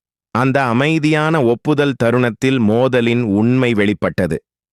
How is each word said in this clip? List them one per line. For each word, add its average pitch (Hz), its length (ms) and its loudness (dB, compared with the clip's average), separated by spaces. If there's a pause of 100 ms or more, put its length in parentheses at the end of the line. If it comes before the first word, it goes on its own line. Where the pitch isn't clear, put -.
(300)
அந்த 131 340 0
அமைதியான 151 800 0
ஒப்புதல் 139 540 0
தருணத்தில் 123 640 0
மோதலின் 120 640 0
உண்மை 120 520 0
வெளிப்பட்டது. 95 680 -2 (280)